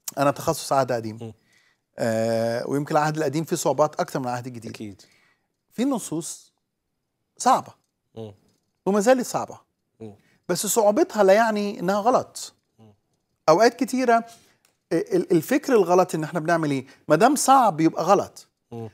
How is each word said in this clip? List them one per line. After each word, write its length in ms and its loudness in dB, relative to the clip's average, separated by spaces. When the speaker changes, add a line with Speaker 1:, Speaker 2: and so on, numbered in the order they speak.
Speaker 1:
أنا 120 4
تخصص 420 -4
عهد 200 2
قديم. 280 -6
Speaker 2:
مم. 120 -12
Speaker 1:
آه، 720 -2
ويمكن 280 -2
العهد 200 0
القديم 280 -2
فيه 120 -4
صعوبات 440 -2
أكتر 180 -6
من 60 -6
العهد 220 -8
الجديد. 240 -14
Speaker 2:
أكيد. 320 -16
Speaker 1:
في 120 -4
نصوص 680 -8
صعبة. 340 0
Speaker 2:
مم. 200 -16
Speaker 1:
وما 140 2
زالت 260 4
صعبة. 320 -8
Speaker 2:
مم. 140 -16
Speaker 1:
بس 180 -2
صعوبتها 560 2
لا 100 6
يعني 480 0
إنها 200 -2
غلط. 520 -2
Speaker 2:
مم. 160 -20
Speaker 1:
أوقات 260 4
كتيرة 500 0
ال-، 400 -2
الفكر 400 0
الغلط 420 2
إن 100 -4
إحنا 160 -6
بنعمل 300 0
إيه؟ 160 -4
ما 80 6
دام 200 4
صعب 440 4
يبقى 240 2
غلط. 420 0
Speaker 2:
مم. 220 -12